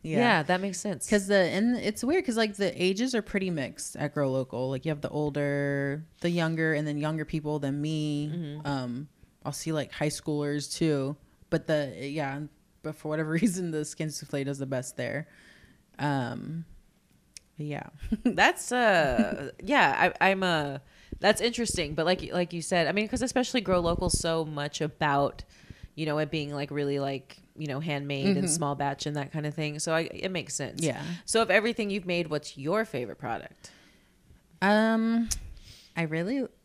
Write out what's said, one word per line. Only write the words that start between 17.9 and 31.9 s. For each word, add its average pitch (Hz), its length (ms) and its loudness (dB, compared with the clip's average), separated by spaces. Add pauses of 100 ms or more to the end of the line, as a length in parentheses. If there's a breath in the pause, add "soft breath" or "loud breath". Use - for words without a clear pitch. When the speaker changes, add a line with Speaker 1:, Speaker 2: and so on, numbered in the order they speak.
Speaker 1:
<laughs> 220 180 -2
Speaker 2:
That's, 240 480 4
uh, 147 760 4 (120)
yeah, 185 560 4
I, 190 120 6
I'm, 190 120 0
uh, 147 360 0 (420 loud breath)
that's 214 180 4
interesting. 208 560 -2
But 156 100 2
like, 185 280 0
like 175 180 0
you 170 100 -6
said, 165 260 2
I 160 40 2
mean, 208 160 0
'cause 226 140 -2
especially 254 400 2
Grow 185 180 4
Local, 170 300 2
so 165 340 0
much 147 380 -4
about, 143 640 2 (500 loud breath)
you 156 100 -4
know, 151 120 0
it 151 120 0
being, 147 240 -4
like, 143 180 -6
really, 143 280 0
like, 139 380 -6 (180)
you 151 120 -6
know, 139 120 -4
handmade 143 460 -2
and 190 120 4
Speaker 1:
Mm-hmm. 185 100 0
Speaker 2:
small 160 260 0
batch 139 320 -2
and 147 100 -2
that 139 160 -4
kind 151 140 -4
of 147 80 -4
thing. 151 240 -4
So 160 160 -2
I, 165 180 0
it - 200 -4
makes 170 240 -6
sense. - 280 -6
Speaker 1:
Yeah. 127 160 0 (260 loud breath)
Speaker 2:
So 220 180 2
of - 80 0
everything 208 400 2